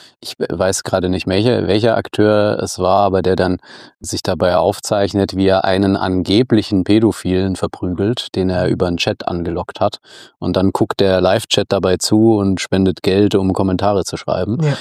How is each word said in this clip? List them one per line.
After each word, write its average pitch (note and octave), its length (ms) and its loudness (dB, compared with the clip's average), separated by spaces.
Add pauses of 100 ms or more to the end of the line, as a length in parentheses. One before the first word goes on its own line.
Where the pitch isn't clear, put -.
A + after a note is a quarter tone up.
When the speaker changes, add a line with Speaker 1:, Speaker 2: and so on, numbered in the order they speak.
(200)
Speaker 1:
Ich - 180 -14
we-, - 140 -4
weiß F#2 320 -2
gerade F#2 260 -2
nicht, F2+ 160 -2
welche, G2+ 400 0
welcher A2 320 2
Akteur G#2 640 2
es - 160 -6
war, F#2 280 2
aber F#2+ 180 0
der F#2 120 2
dann F#2 220 0 (420)
sich - 220 -8
dabei F2+ 360 0
aufzeichnet, G2 800 0
wie F#2+ 120 2
er F#2+ 180 2
einen G2 300 2
angeblichen G2 880 0
Pädophilen F#2+ 720 0
verprügelt, F#2+ 800 -4
den F#2 160 0
er F2+ 160 0
über F2+ 180 0
einen F2 120 -2
Chat - 300 -4
angelockt F2 520 -6
hat. G2+ 180 -2 (400)
Und F#2 180 -4
dann F#2+ 140 2
guckt - 300 -2
der F#2+ 200 4
Live-Chat G2 500 0
dabei F#2 280 0
zu A2 400 2
und G2 240 0
spendet F#2+ 400 0
Geld, G2 320 2
um F#2+ 200 2
Kommentare F#2+ 520 0
zu - 120 -8
schreiben. A2 440 -4
Speaker 2:
Ja. D3 200 0